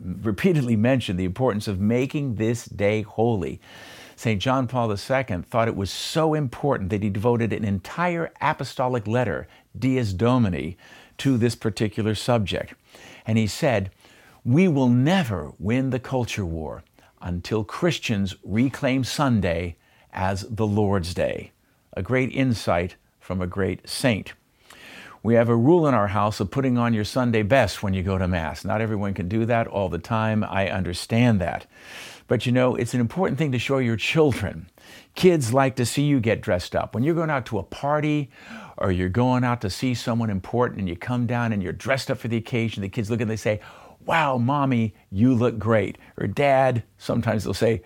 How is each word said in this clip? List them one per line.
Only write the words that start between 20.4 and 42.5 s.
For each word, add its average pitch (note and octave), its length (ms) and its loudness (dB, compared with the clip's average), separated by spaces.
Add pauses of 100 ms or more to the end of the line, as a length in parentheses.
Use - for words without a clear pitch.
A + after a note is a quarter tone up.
the A2 160 -2
Lord's G2+ 480 0
Day." A#1 380 -2 (420)
A - 80 -6
great B2+ 300 0
insight G2 640 0 (240)
from F#2 240 -6
a F2+ 40 -4
great F#2 400 -4
saint. - 460 -2 (880)
We A2+ 140 4
have A#2 140 6
a A#2+ 60 4
rule D3+ 320 6
in C3+ 60 4
our G2+ 140 2
house G#2 320 0
of G2+ 100 0
putting C3 300 0
on A#2+ 160 2
your G#2 80 0
Sunday A#2 400 0
best A2 400 2
when G2 100 -2
you F#2+ 80 0
go F#2+ 160 0
to F#2 100 0
Mass. D#2+ 380 -2
Not G#2 160 0
everyone G#2 320 -2
can F#2 140 -4
do A2+ 180 0
that A#2 220 2
all G2 200 -2
the E2+ 120 -4
time. A2 440 0
I F#2+ 280 -2
understand G2+ 680 2
that. D#2 280 -4 (600)
But B2 200 0
you B2 40 0
know, B2+ 220 4
it's A#2 220 -2
an B2 60 2
important D3 360 -2
thing D3 140 0
to A#2+ 80 0
show C3+ 180 0
your A#2 200 0
children. A2 720 0 (420)
Kids D#3 400 4
like C3+ 220 4
to B2 100 0
see C#3+ 160 -2
you C#3+ 180 4
get G#2 220 2
dressed F2+ 340 -2
up. - 200 -2
When A2+ 80 0
you're D#3+ 100 2
going D#3+ 160 0
out C3+ 180 -2
to G#2 120 -4
a F2+ 40 -6
party D3+ 680 -2 (460)
or G2 140 -2
you're F#2 180 0
going B2 340 2
out A#2+ 180 0
to G2+ 80 -4
see B2+ 240 -2
someone A#2 380 -2
important A#2 480 -2
and F#2 100 -4
you E2+ 60 -4
come B2 320 -4
down A#2+ 260 -2
and G2+ 80 -2
you're E2+ 100 -4
dressed B2 380 -4
up B2 80 -2
for A#2+ 120 -8
the A#2 80 0
occasion, A2+ 440 -4